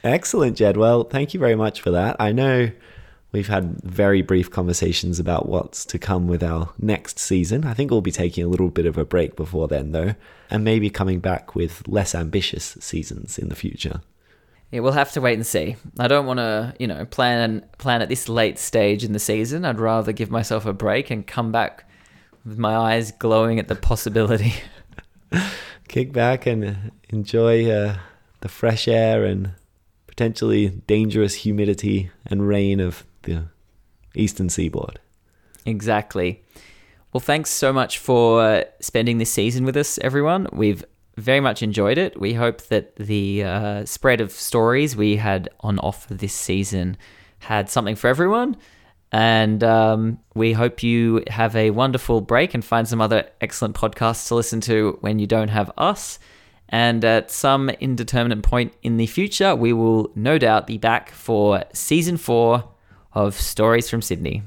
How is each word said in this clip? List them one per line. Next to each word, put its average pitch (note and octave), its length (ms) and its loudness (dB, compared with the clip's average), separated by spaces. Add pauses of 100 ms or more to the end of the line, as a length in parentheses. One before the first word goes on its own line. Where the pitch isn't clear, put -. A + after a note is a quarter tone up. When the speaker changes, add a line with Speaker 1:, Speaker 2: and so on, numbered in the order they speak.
Speaker 1:
Excellent, C#3+ 540 0
Jed. G2+ 180 4
Well, A2+ 300 4
thank C#3 280 -4
you F#3 60 -6
very A#2+ 160 4
much A2 240 -2
for - 120 -2
that. F2+ 280 0
I G#2+ 140 2
know B2+ 360 2 (600)
we've G2+ 160 -4
had F#2+ 340 -2
very G2 400 2
brief F#2 300 2
conversations F2 680 -2
about E2+ 280 -2
what's - 380 -4
to - 140 -8
come F2+ 280 -2
with F2 160 0
our E2 260 -2 (100)
next G#2 400 -4
season. G2 460 0
I B2+ 80 -4
think C3 180 -2
we'll A2 100 2
be F2+ 100 -2
taking F2 320 -4
a E2+ 60 -2
little F2+ 200 2
bit E2+ 160 -2
of D#2+ 120 0
a D#2 80 -2
break F2 320 -2
before D#2+ 320 -4
then, D2 240 -4
though, F2 220 -2 (340)
and G#2+ 160 -2
maybe A2 240 2
coming F#2+ 300 -2
back - 360 -6
with E2+ 320 -6
less G2+ 260 -2
ambitious E2+ 680 -4
seasons - 560 -10
in - 100 -8
the D#2+ 80 -8
future. - 460 -8 (680)
Speaker 2:
Yeah, A#2+ 100 -6
we'll C3 120 2
have C#3+ 200 0
to C#3 80 -4
wait A#2+ 140 2
and A2 120 -4
see. F2 300 -2 (200)
I B2 120 0
don't C#3+ 160 4
wanna, A#2 520 -4
you B2+ 100 -4
know, D#2+ 180 -6
plan, A#2 600 0 (120)
plan B2 240 0
at G#2 80 -2
this B2+ 180 -4
late A2+ 320 0
stage G#2+ 460 0
in G#2+ 80 -4
the G#2 60 -2
season. A#2 440 -2
I'd A#2+ 160 -2
rather A2 320 0
give G#2 180 -6
myself A2 360 -4
a G#2 80 -2
break G#2+ 360 -2
and A2 160 -6
come A2+ 280 -4
back - 320 -2 (600)
with G#2+ 120 -10
my A2 160 0
eyes A2+ 380 0
glowing A2+ 480 2
at - 80 -6
the G2+ 80 -18
possibility. A2 800 0 (800)
<laughs> F#3 120 0 (460)
Speaker 1:
Kick C3 240 -2
back B2 320 2
and G#2 440 -2 (200)
enjoy, A2+ 600 2
uh, G#2 280 0 (420)
the - 80 -12
fresh A2 400 0
air A2+ 380 4
and G2 260 -2 (560)
potentially A2 640 0 (180)
dangerous G#2+ 480 2
humidity G2+ 720 0 (160)
and G2+ 220 0
rain G2 320 2
of F2+ 240 -4 (200)
the E2 200 -4 (720)
eastern F#2+ 320 0
seaboard. - 520 -4 (680)
Speaker 2:
Exactly. G#2 760 -2 (720)
Well, B2+ 100 -2
thanks D3+ 280 -2
so C3+ 240 0
much B2+ 260 0
for A2+ 640 4 (160)
spending A#2 380 0
this A2+ 160 -2
season A#2+ 320 0
with C3 100 -2
us, D3 220 -2
everyone. D3 560 0
We've G#2+ 300 0 (340)
very C3 240 2
much A#2+ 200 0
enjoyed G#2+ 360 2
it. F#3 220 -2
We G#2+ 160 -2
hope A#2 340 0
that - 260 -2
the, G2+ 480 -2
uh, G#2 420 -4
spread B2 360 2
of G2+ 100 -4
stories B2 640 0
we G#2 220 2
had G2 320 -2 (100)
on G#2 200 -2
offer - 340 -6
this G2+ 200 -6
season F#2+ 600 -2 (440)
had G#2 300 -4
something A2 280 -2
for B2+ 100 0
everyone. G3+ 480 2 (560)
And, A2 520 4
um, A2+ 560 4 (160)
we A2+ 180 2
hope A#2+ 300 0
you A#2 480 2
have A2+ 240 0
a A2 160 4
wonderful A#2+ 500 2
break B2 320 2
and A#2 100 -4
find A2+ 240 0
some A2+ 140 0
other A2 260 2 (140)
excellent A2 340 -6
podcasts A2+ 520 -2
to A#2 80 0
listen A2+ 260 -2
to A2 400 0
when G#2+ 160 0
you G#2 80 0
don't A2 220 0
have G#2 320 -2
us. - 400 -2 (520)
And A#2 320 2
at A2+ 280 2
some C3+ 400 2
indeterminate A#2+ 720 -2
point A#2+ 280 2 (120)
in A#2 140 0
the A2+ 100 2
future, F#3+ 480 0
we A#2 180 2
will A2+ 400 2
no C3+ 240 2
doubt A2 300 4
be A2 100 -6
back A2+ 320 0
for G#2 540 2 (100)
season E3 440 0
four A#2 520 2 (440)
of G2+ 200 0
Stories A2+ 560 2
from A#2 140 -4
Sydney. F2 440 -4